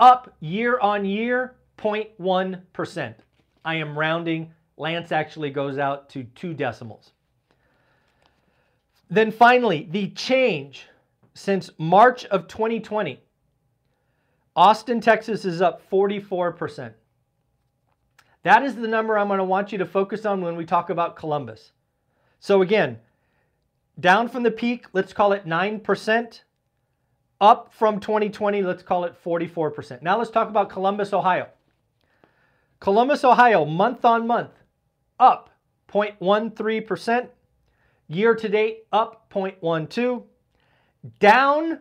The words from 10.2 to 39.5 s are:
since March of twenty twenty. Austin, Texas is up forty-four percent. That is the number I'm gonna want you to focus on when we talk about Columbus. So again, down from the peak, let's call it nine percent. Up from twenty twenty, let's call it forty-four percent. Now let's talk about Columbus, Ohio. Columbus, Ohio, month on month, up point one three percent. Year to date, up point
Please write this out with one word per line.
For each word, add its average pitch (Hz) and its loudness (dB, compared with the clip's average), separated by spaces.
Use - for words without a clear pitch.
since 190 -4
March 202 4
of 190 -4
twenty 226 -4
twenty. 208 -8
Austin, 220 4
Texas 214 0
is 175 -4
up 175 0
forty-four 196 -2
percent. 139 -12
That 214 6
is 254 -6
the 226 -8
number 220 -2
I'm 202 -2
gonna 190 0
want 190 -2
you 208 -8
to 180 -4
focus 196 -4
on 202 -2
when 170 -6
we 170 -10
talk 190 -2
about 170 -4
Columbus. 147 -8
So 196 2
again, 170 0
down 196 4
from 247 -6
the 226 2
peak, 240 -6
let's 190 -2
call 202 2
it 202 -4
nine 190 -4
percent. 220 -4
Up 220 4
from 214 0
twenty 214 -2
twenty, 202 -4
let's 180 -6
call 180 -4
it 170 -10
forty-four 170 -4
percent. 131 -14
Now 185 0
let's 226 -4
talk 226 0
about 214 -2
Columbus, 202 -4
Ohio. 175 0
Columbus, 240 0
Ohio, 226 6
month 190 -2
on 226 2
month, 208 -4
up - 4
point 208 -2
one 208 0
three 220 -4
percent. 233 -4
Year 220 0
to 226 -6
date, 214 -2
up 220 -2
point 190 -6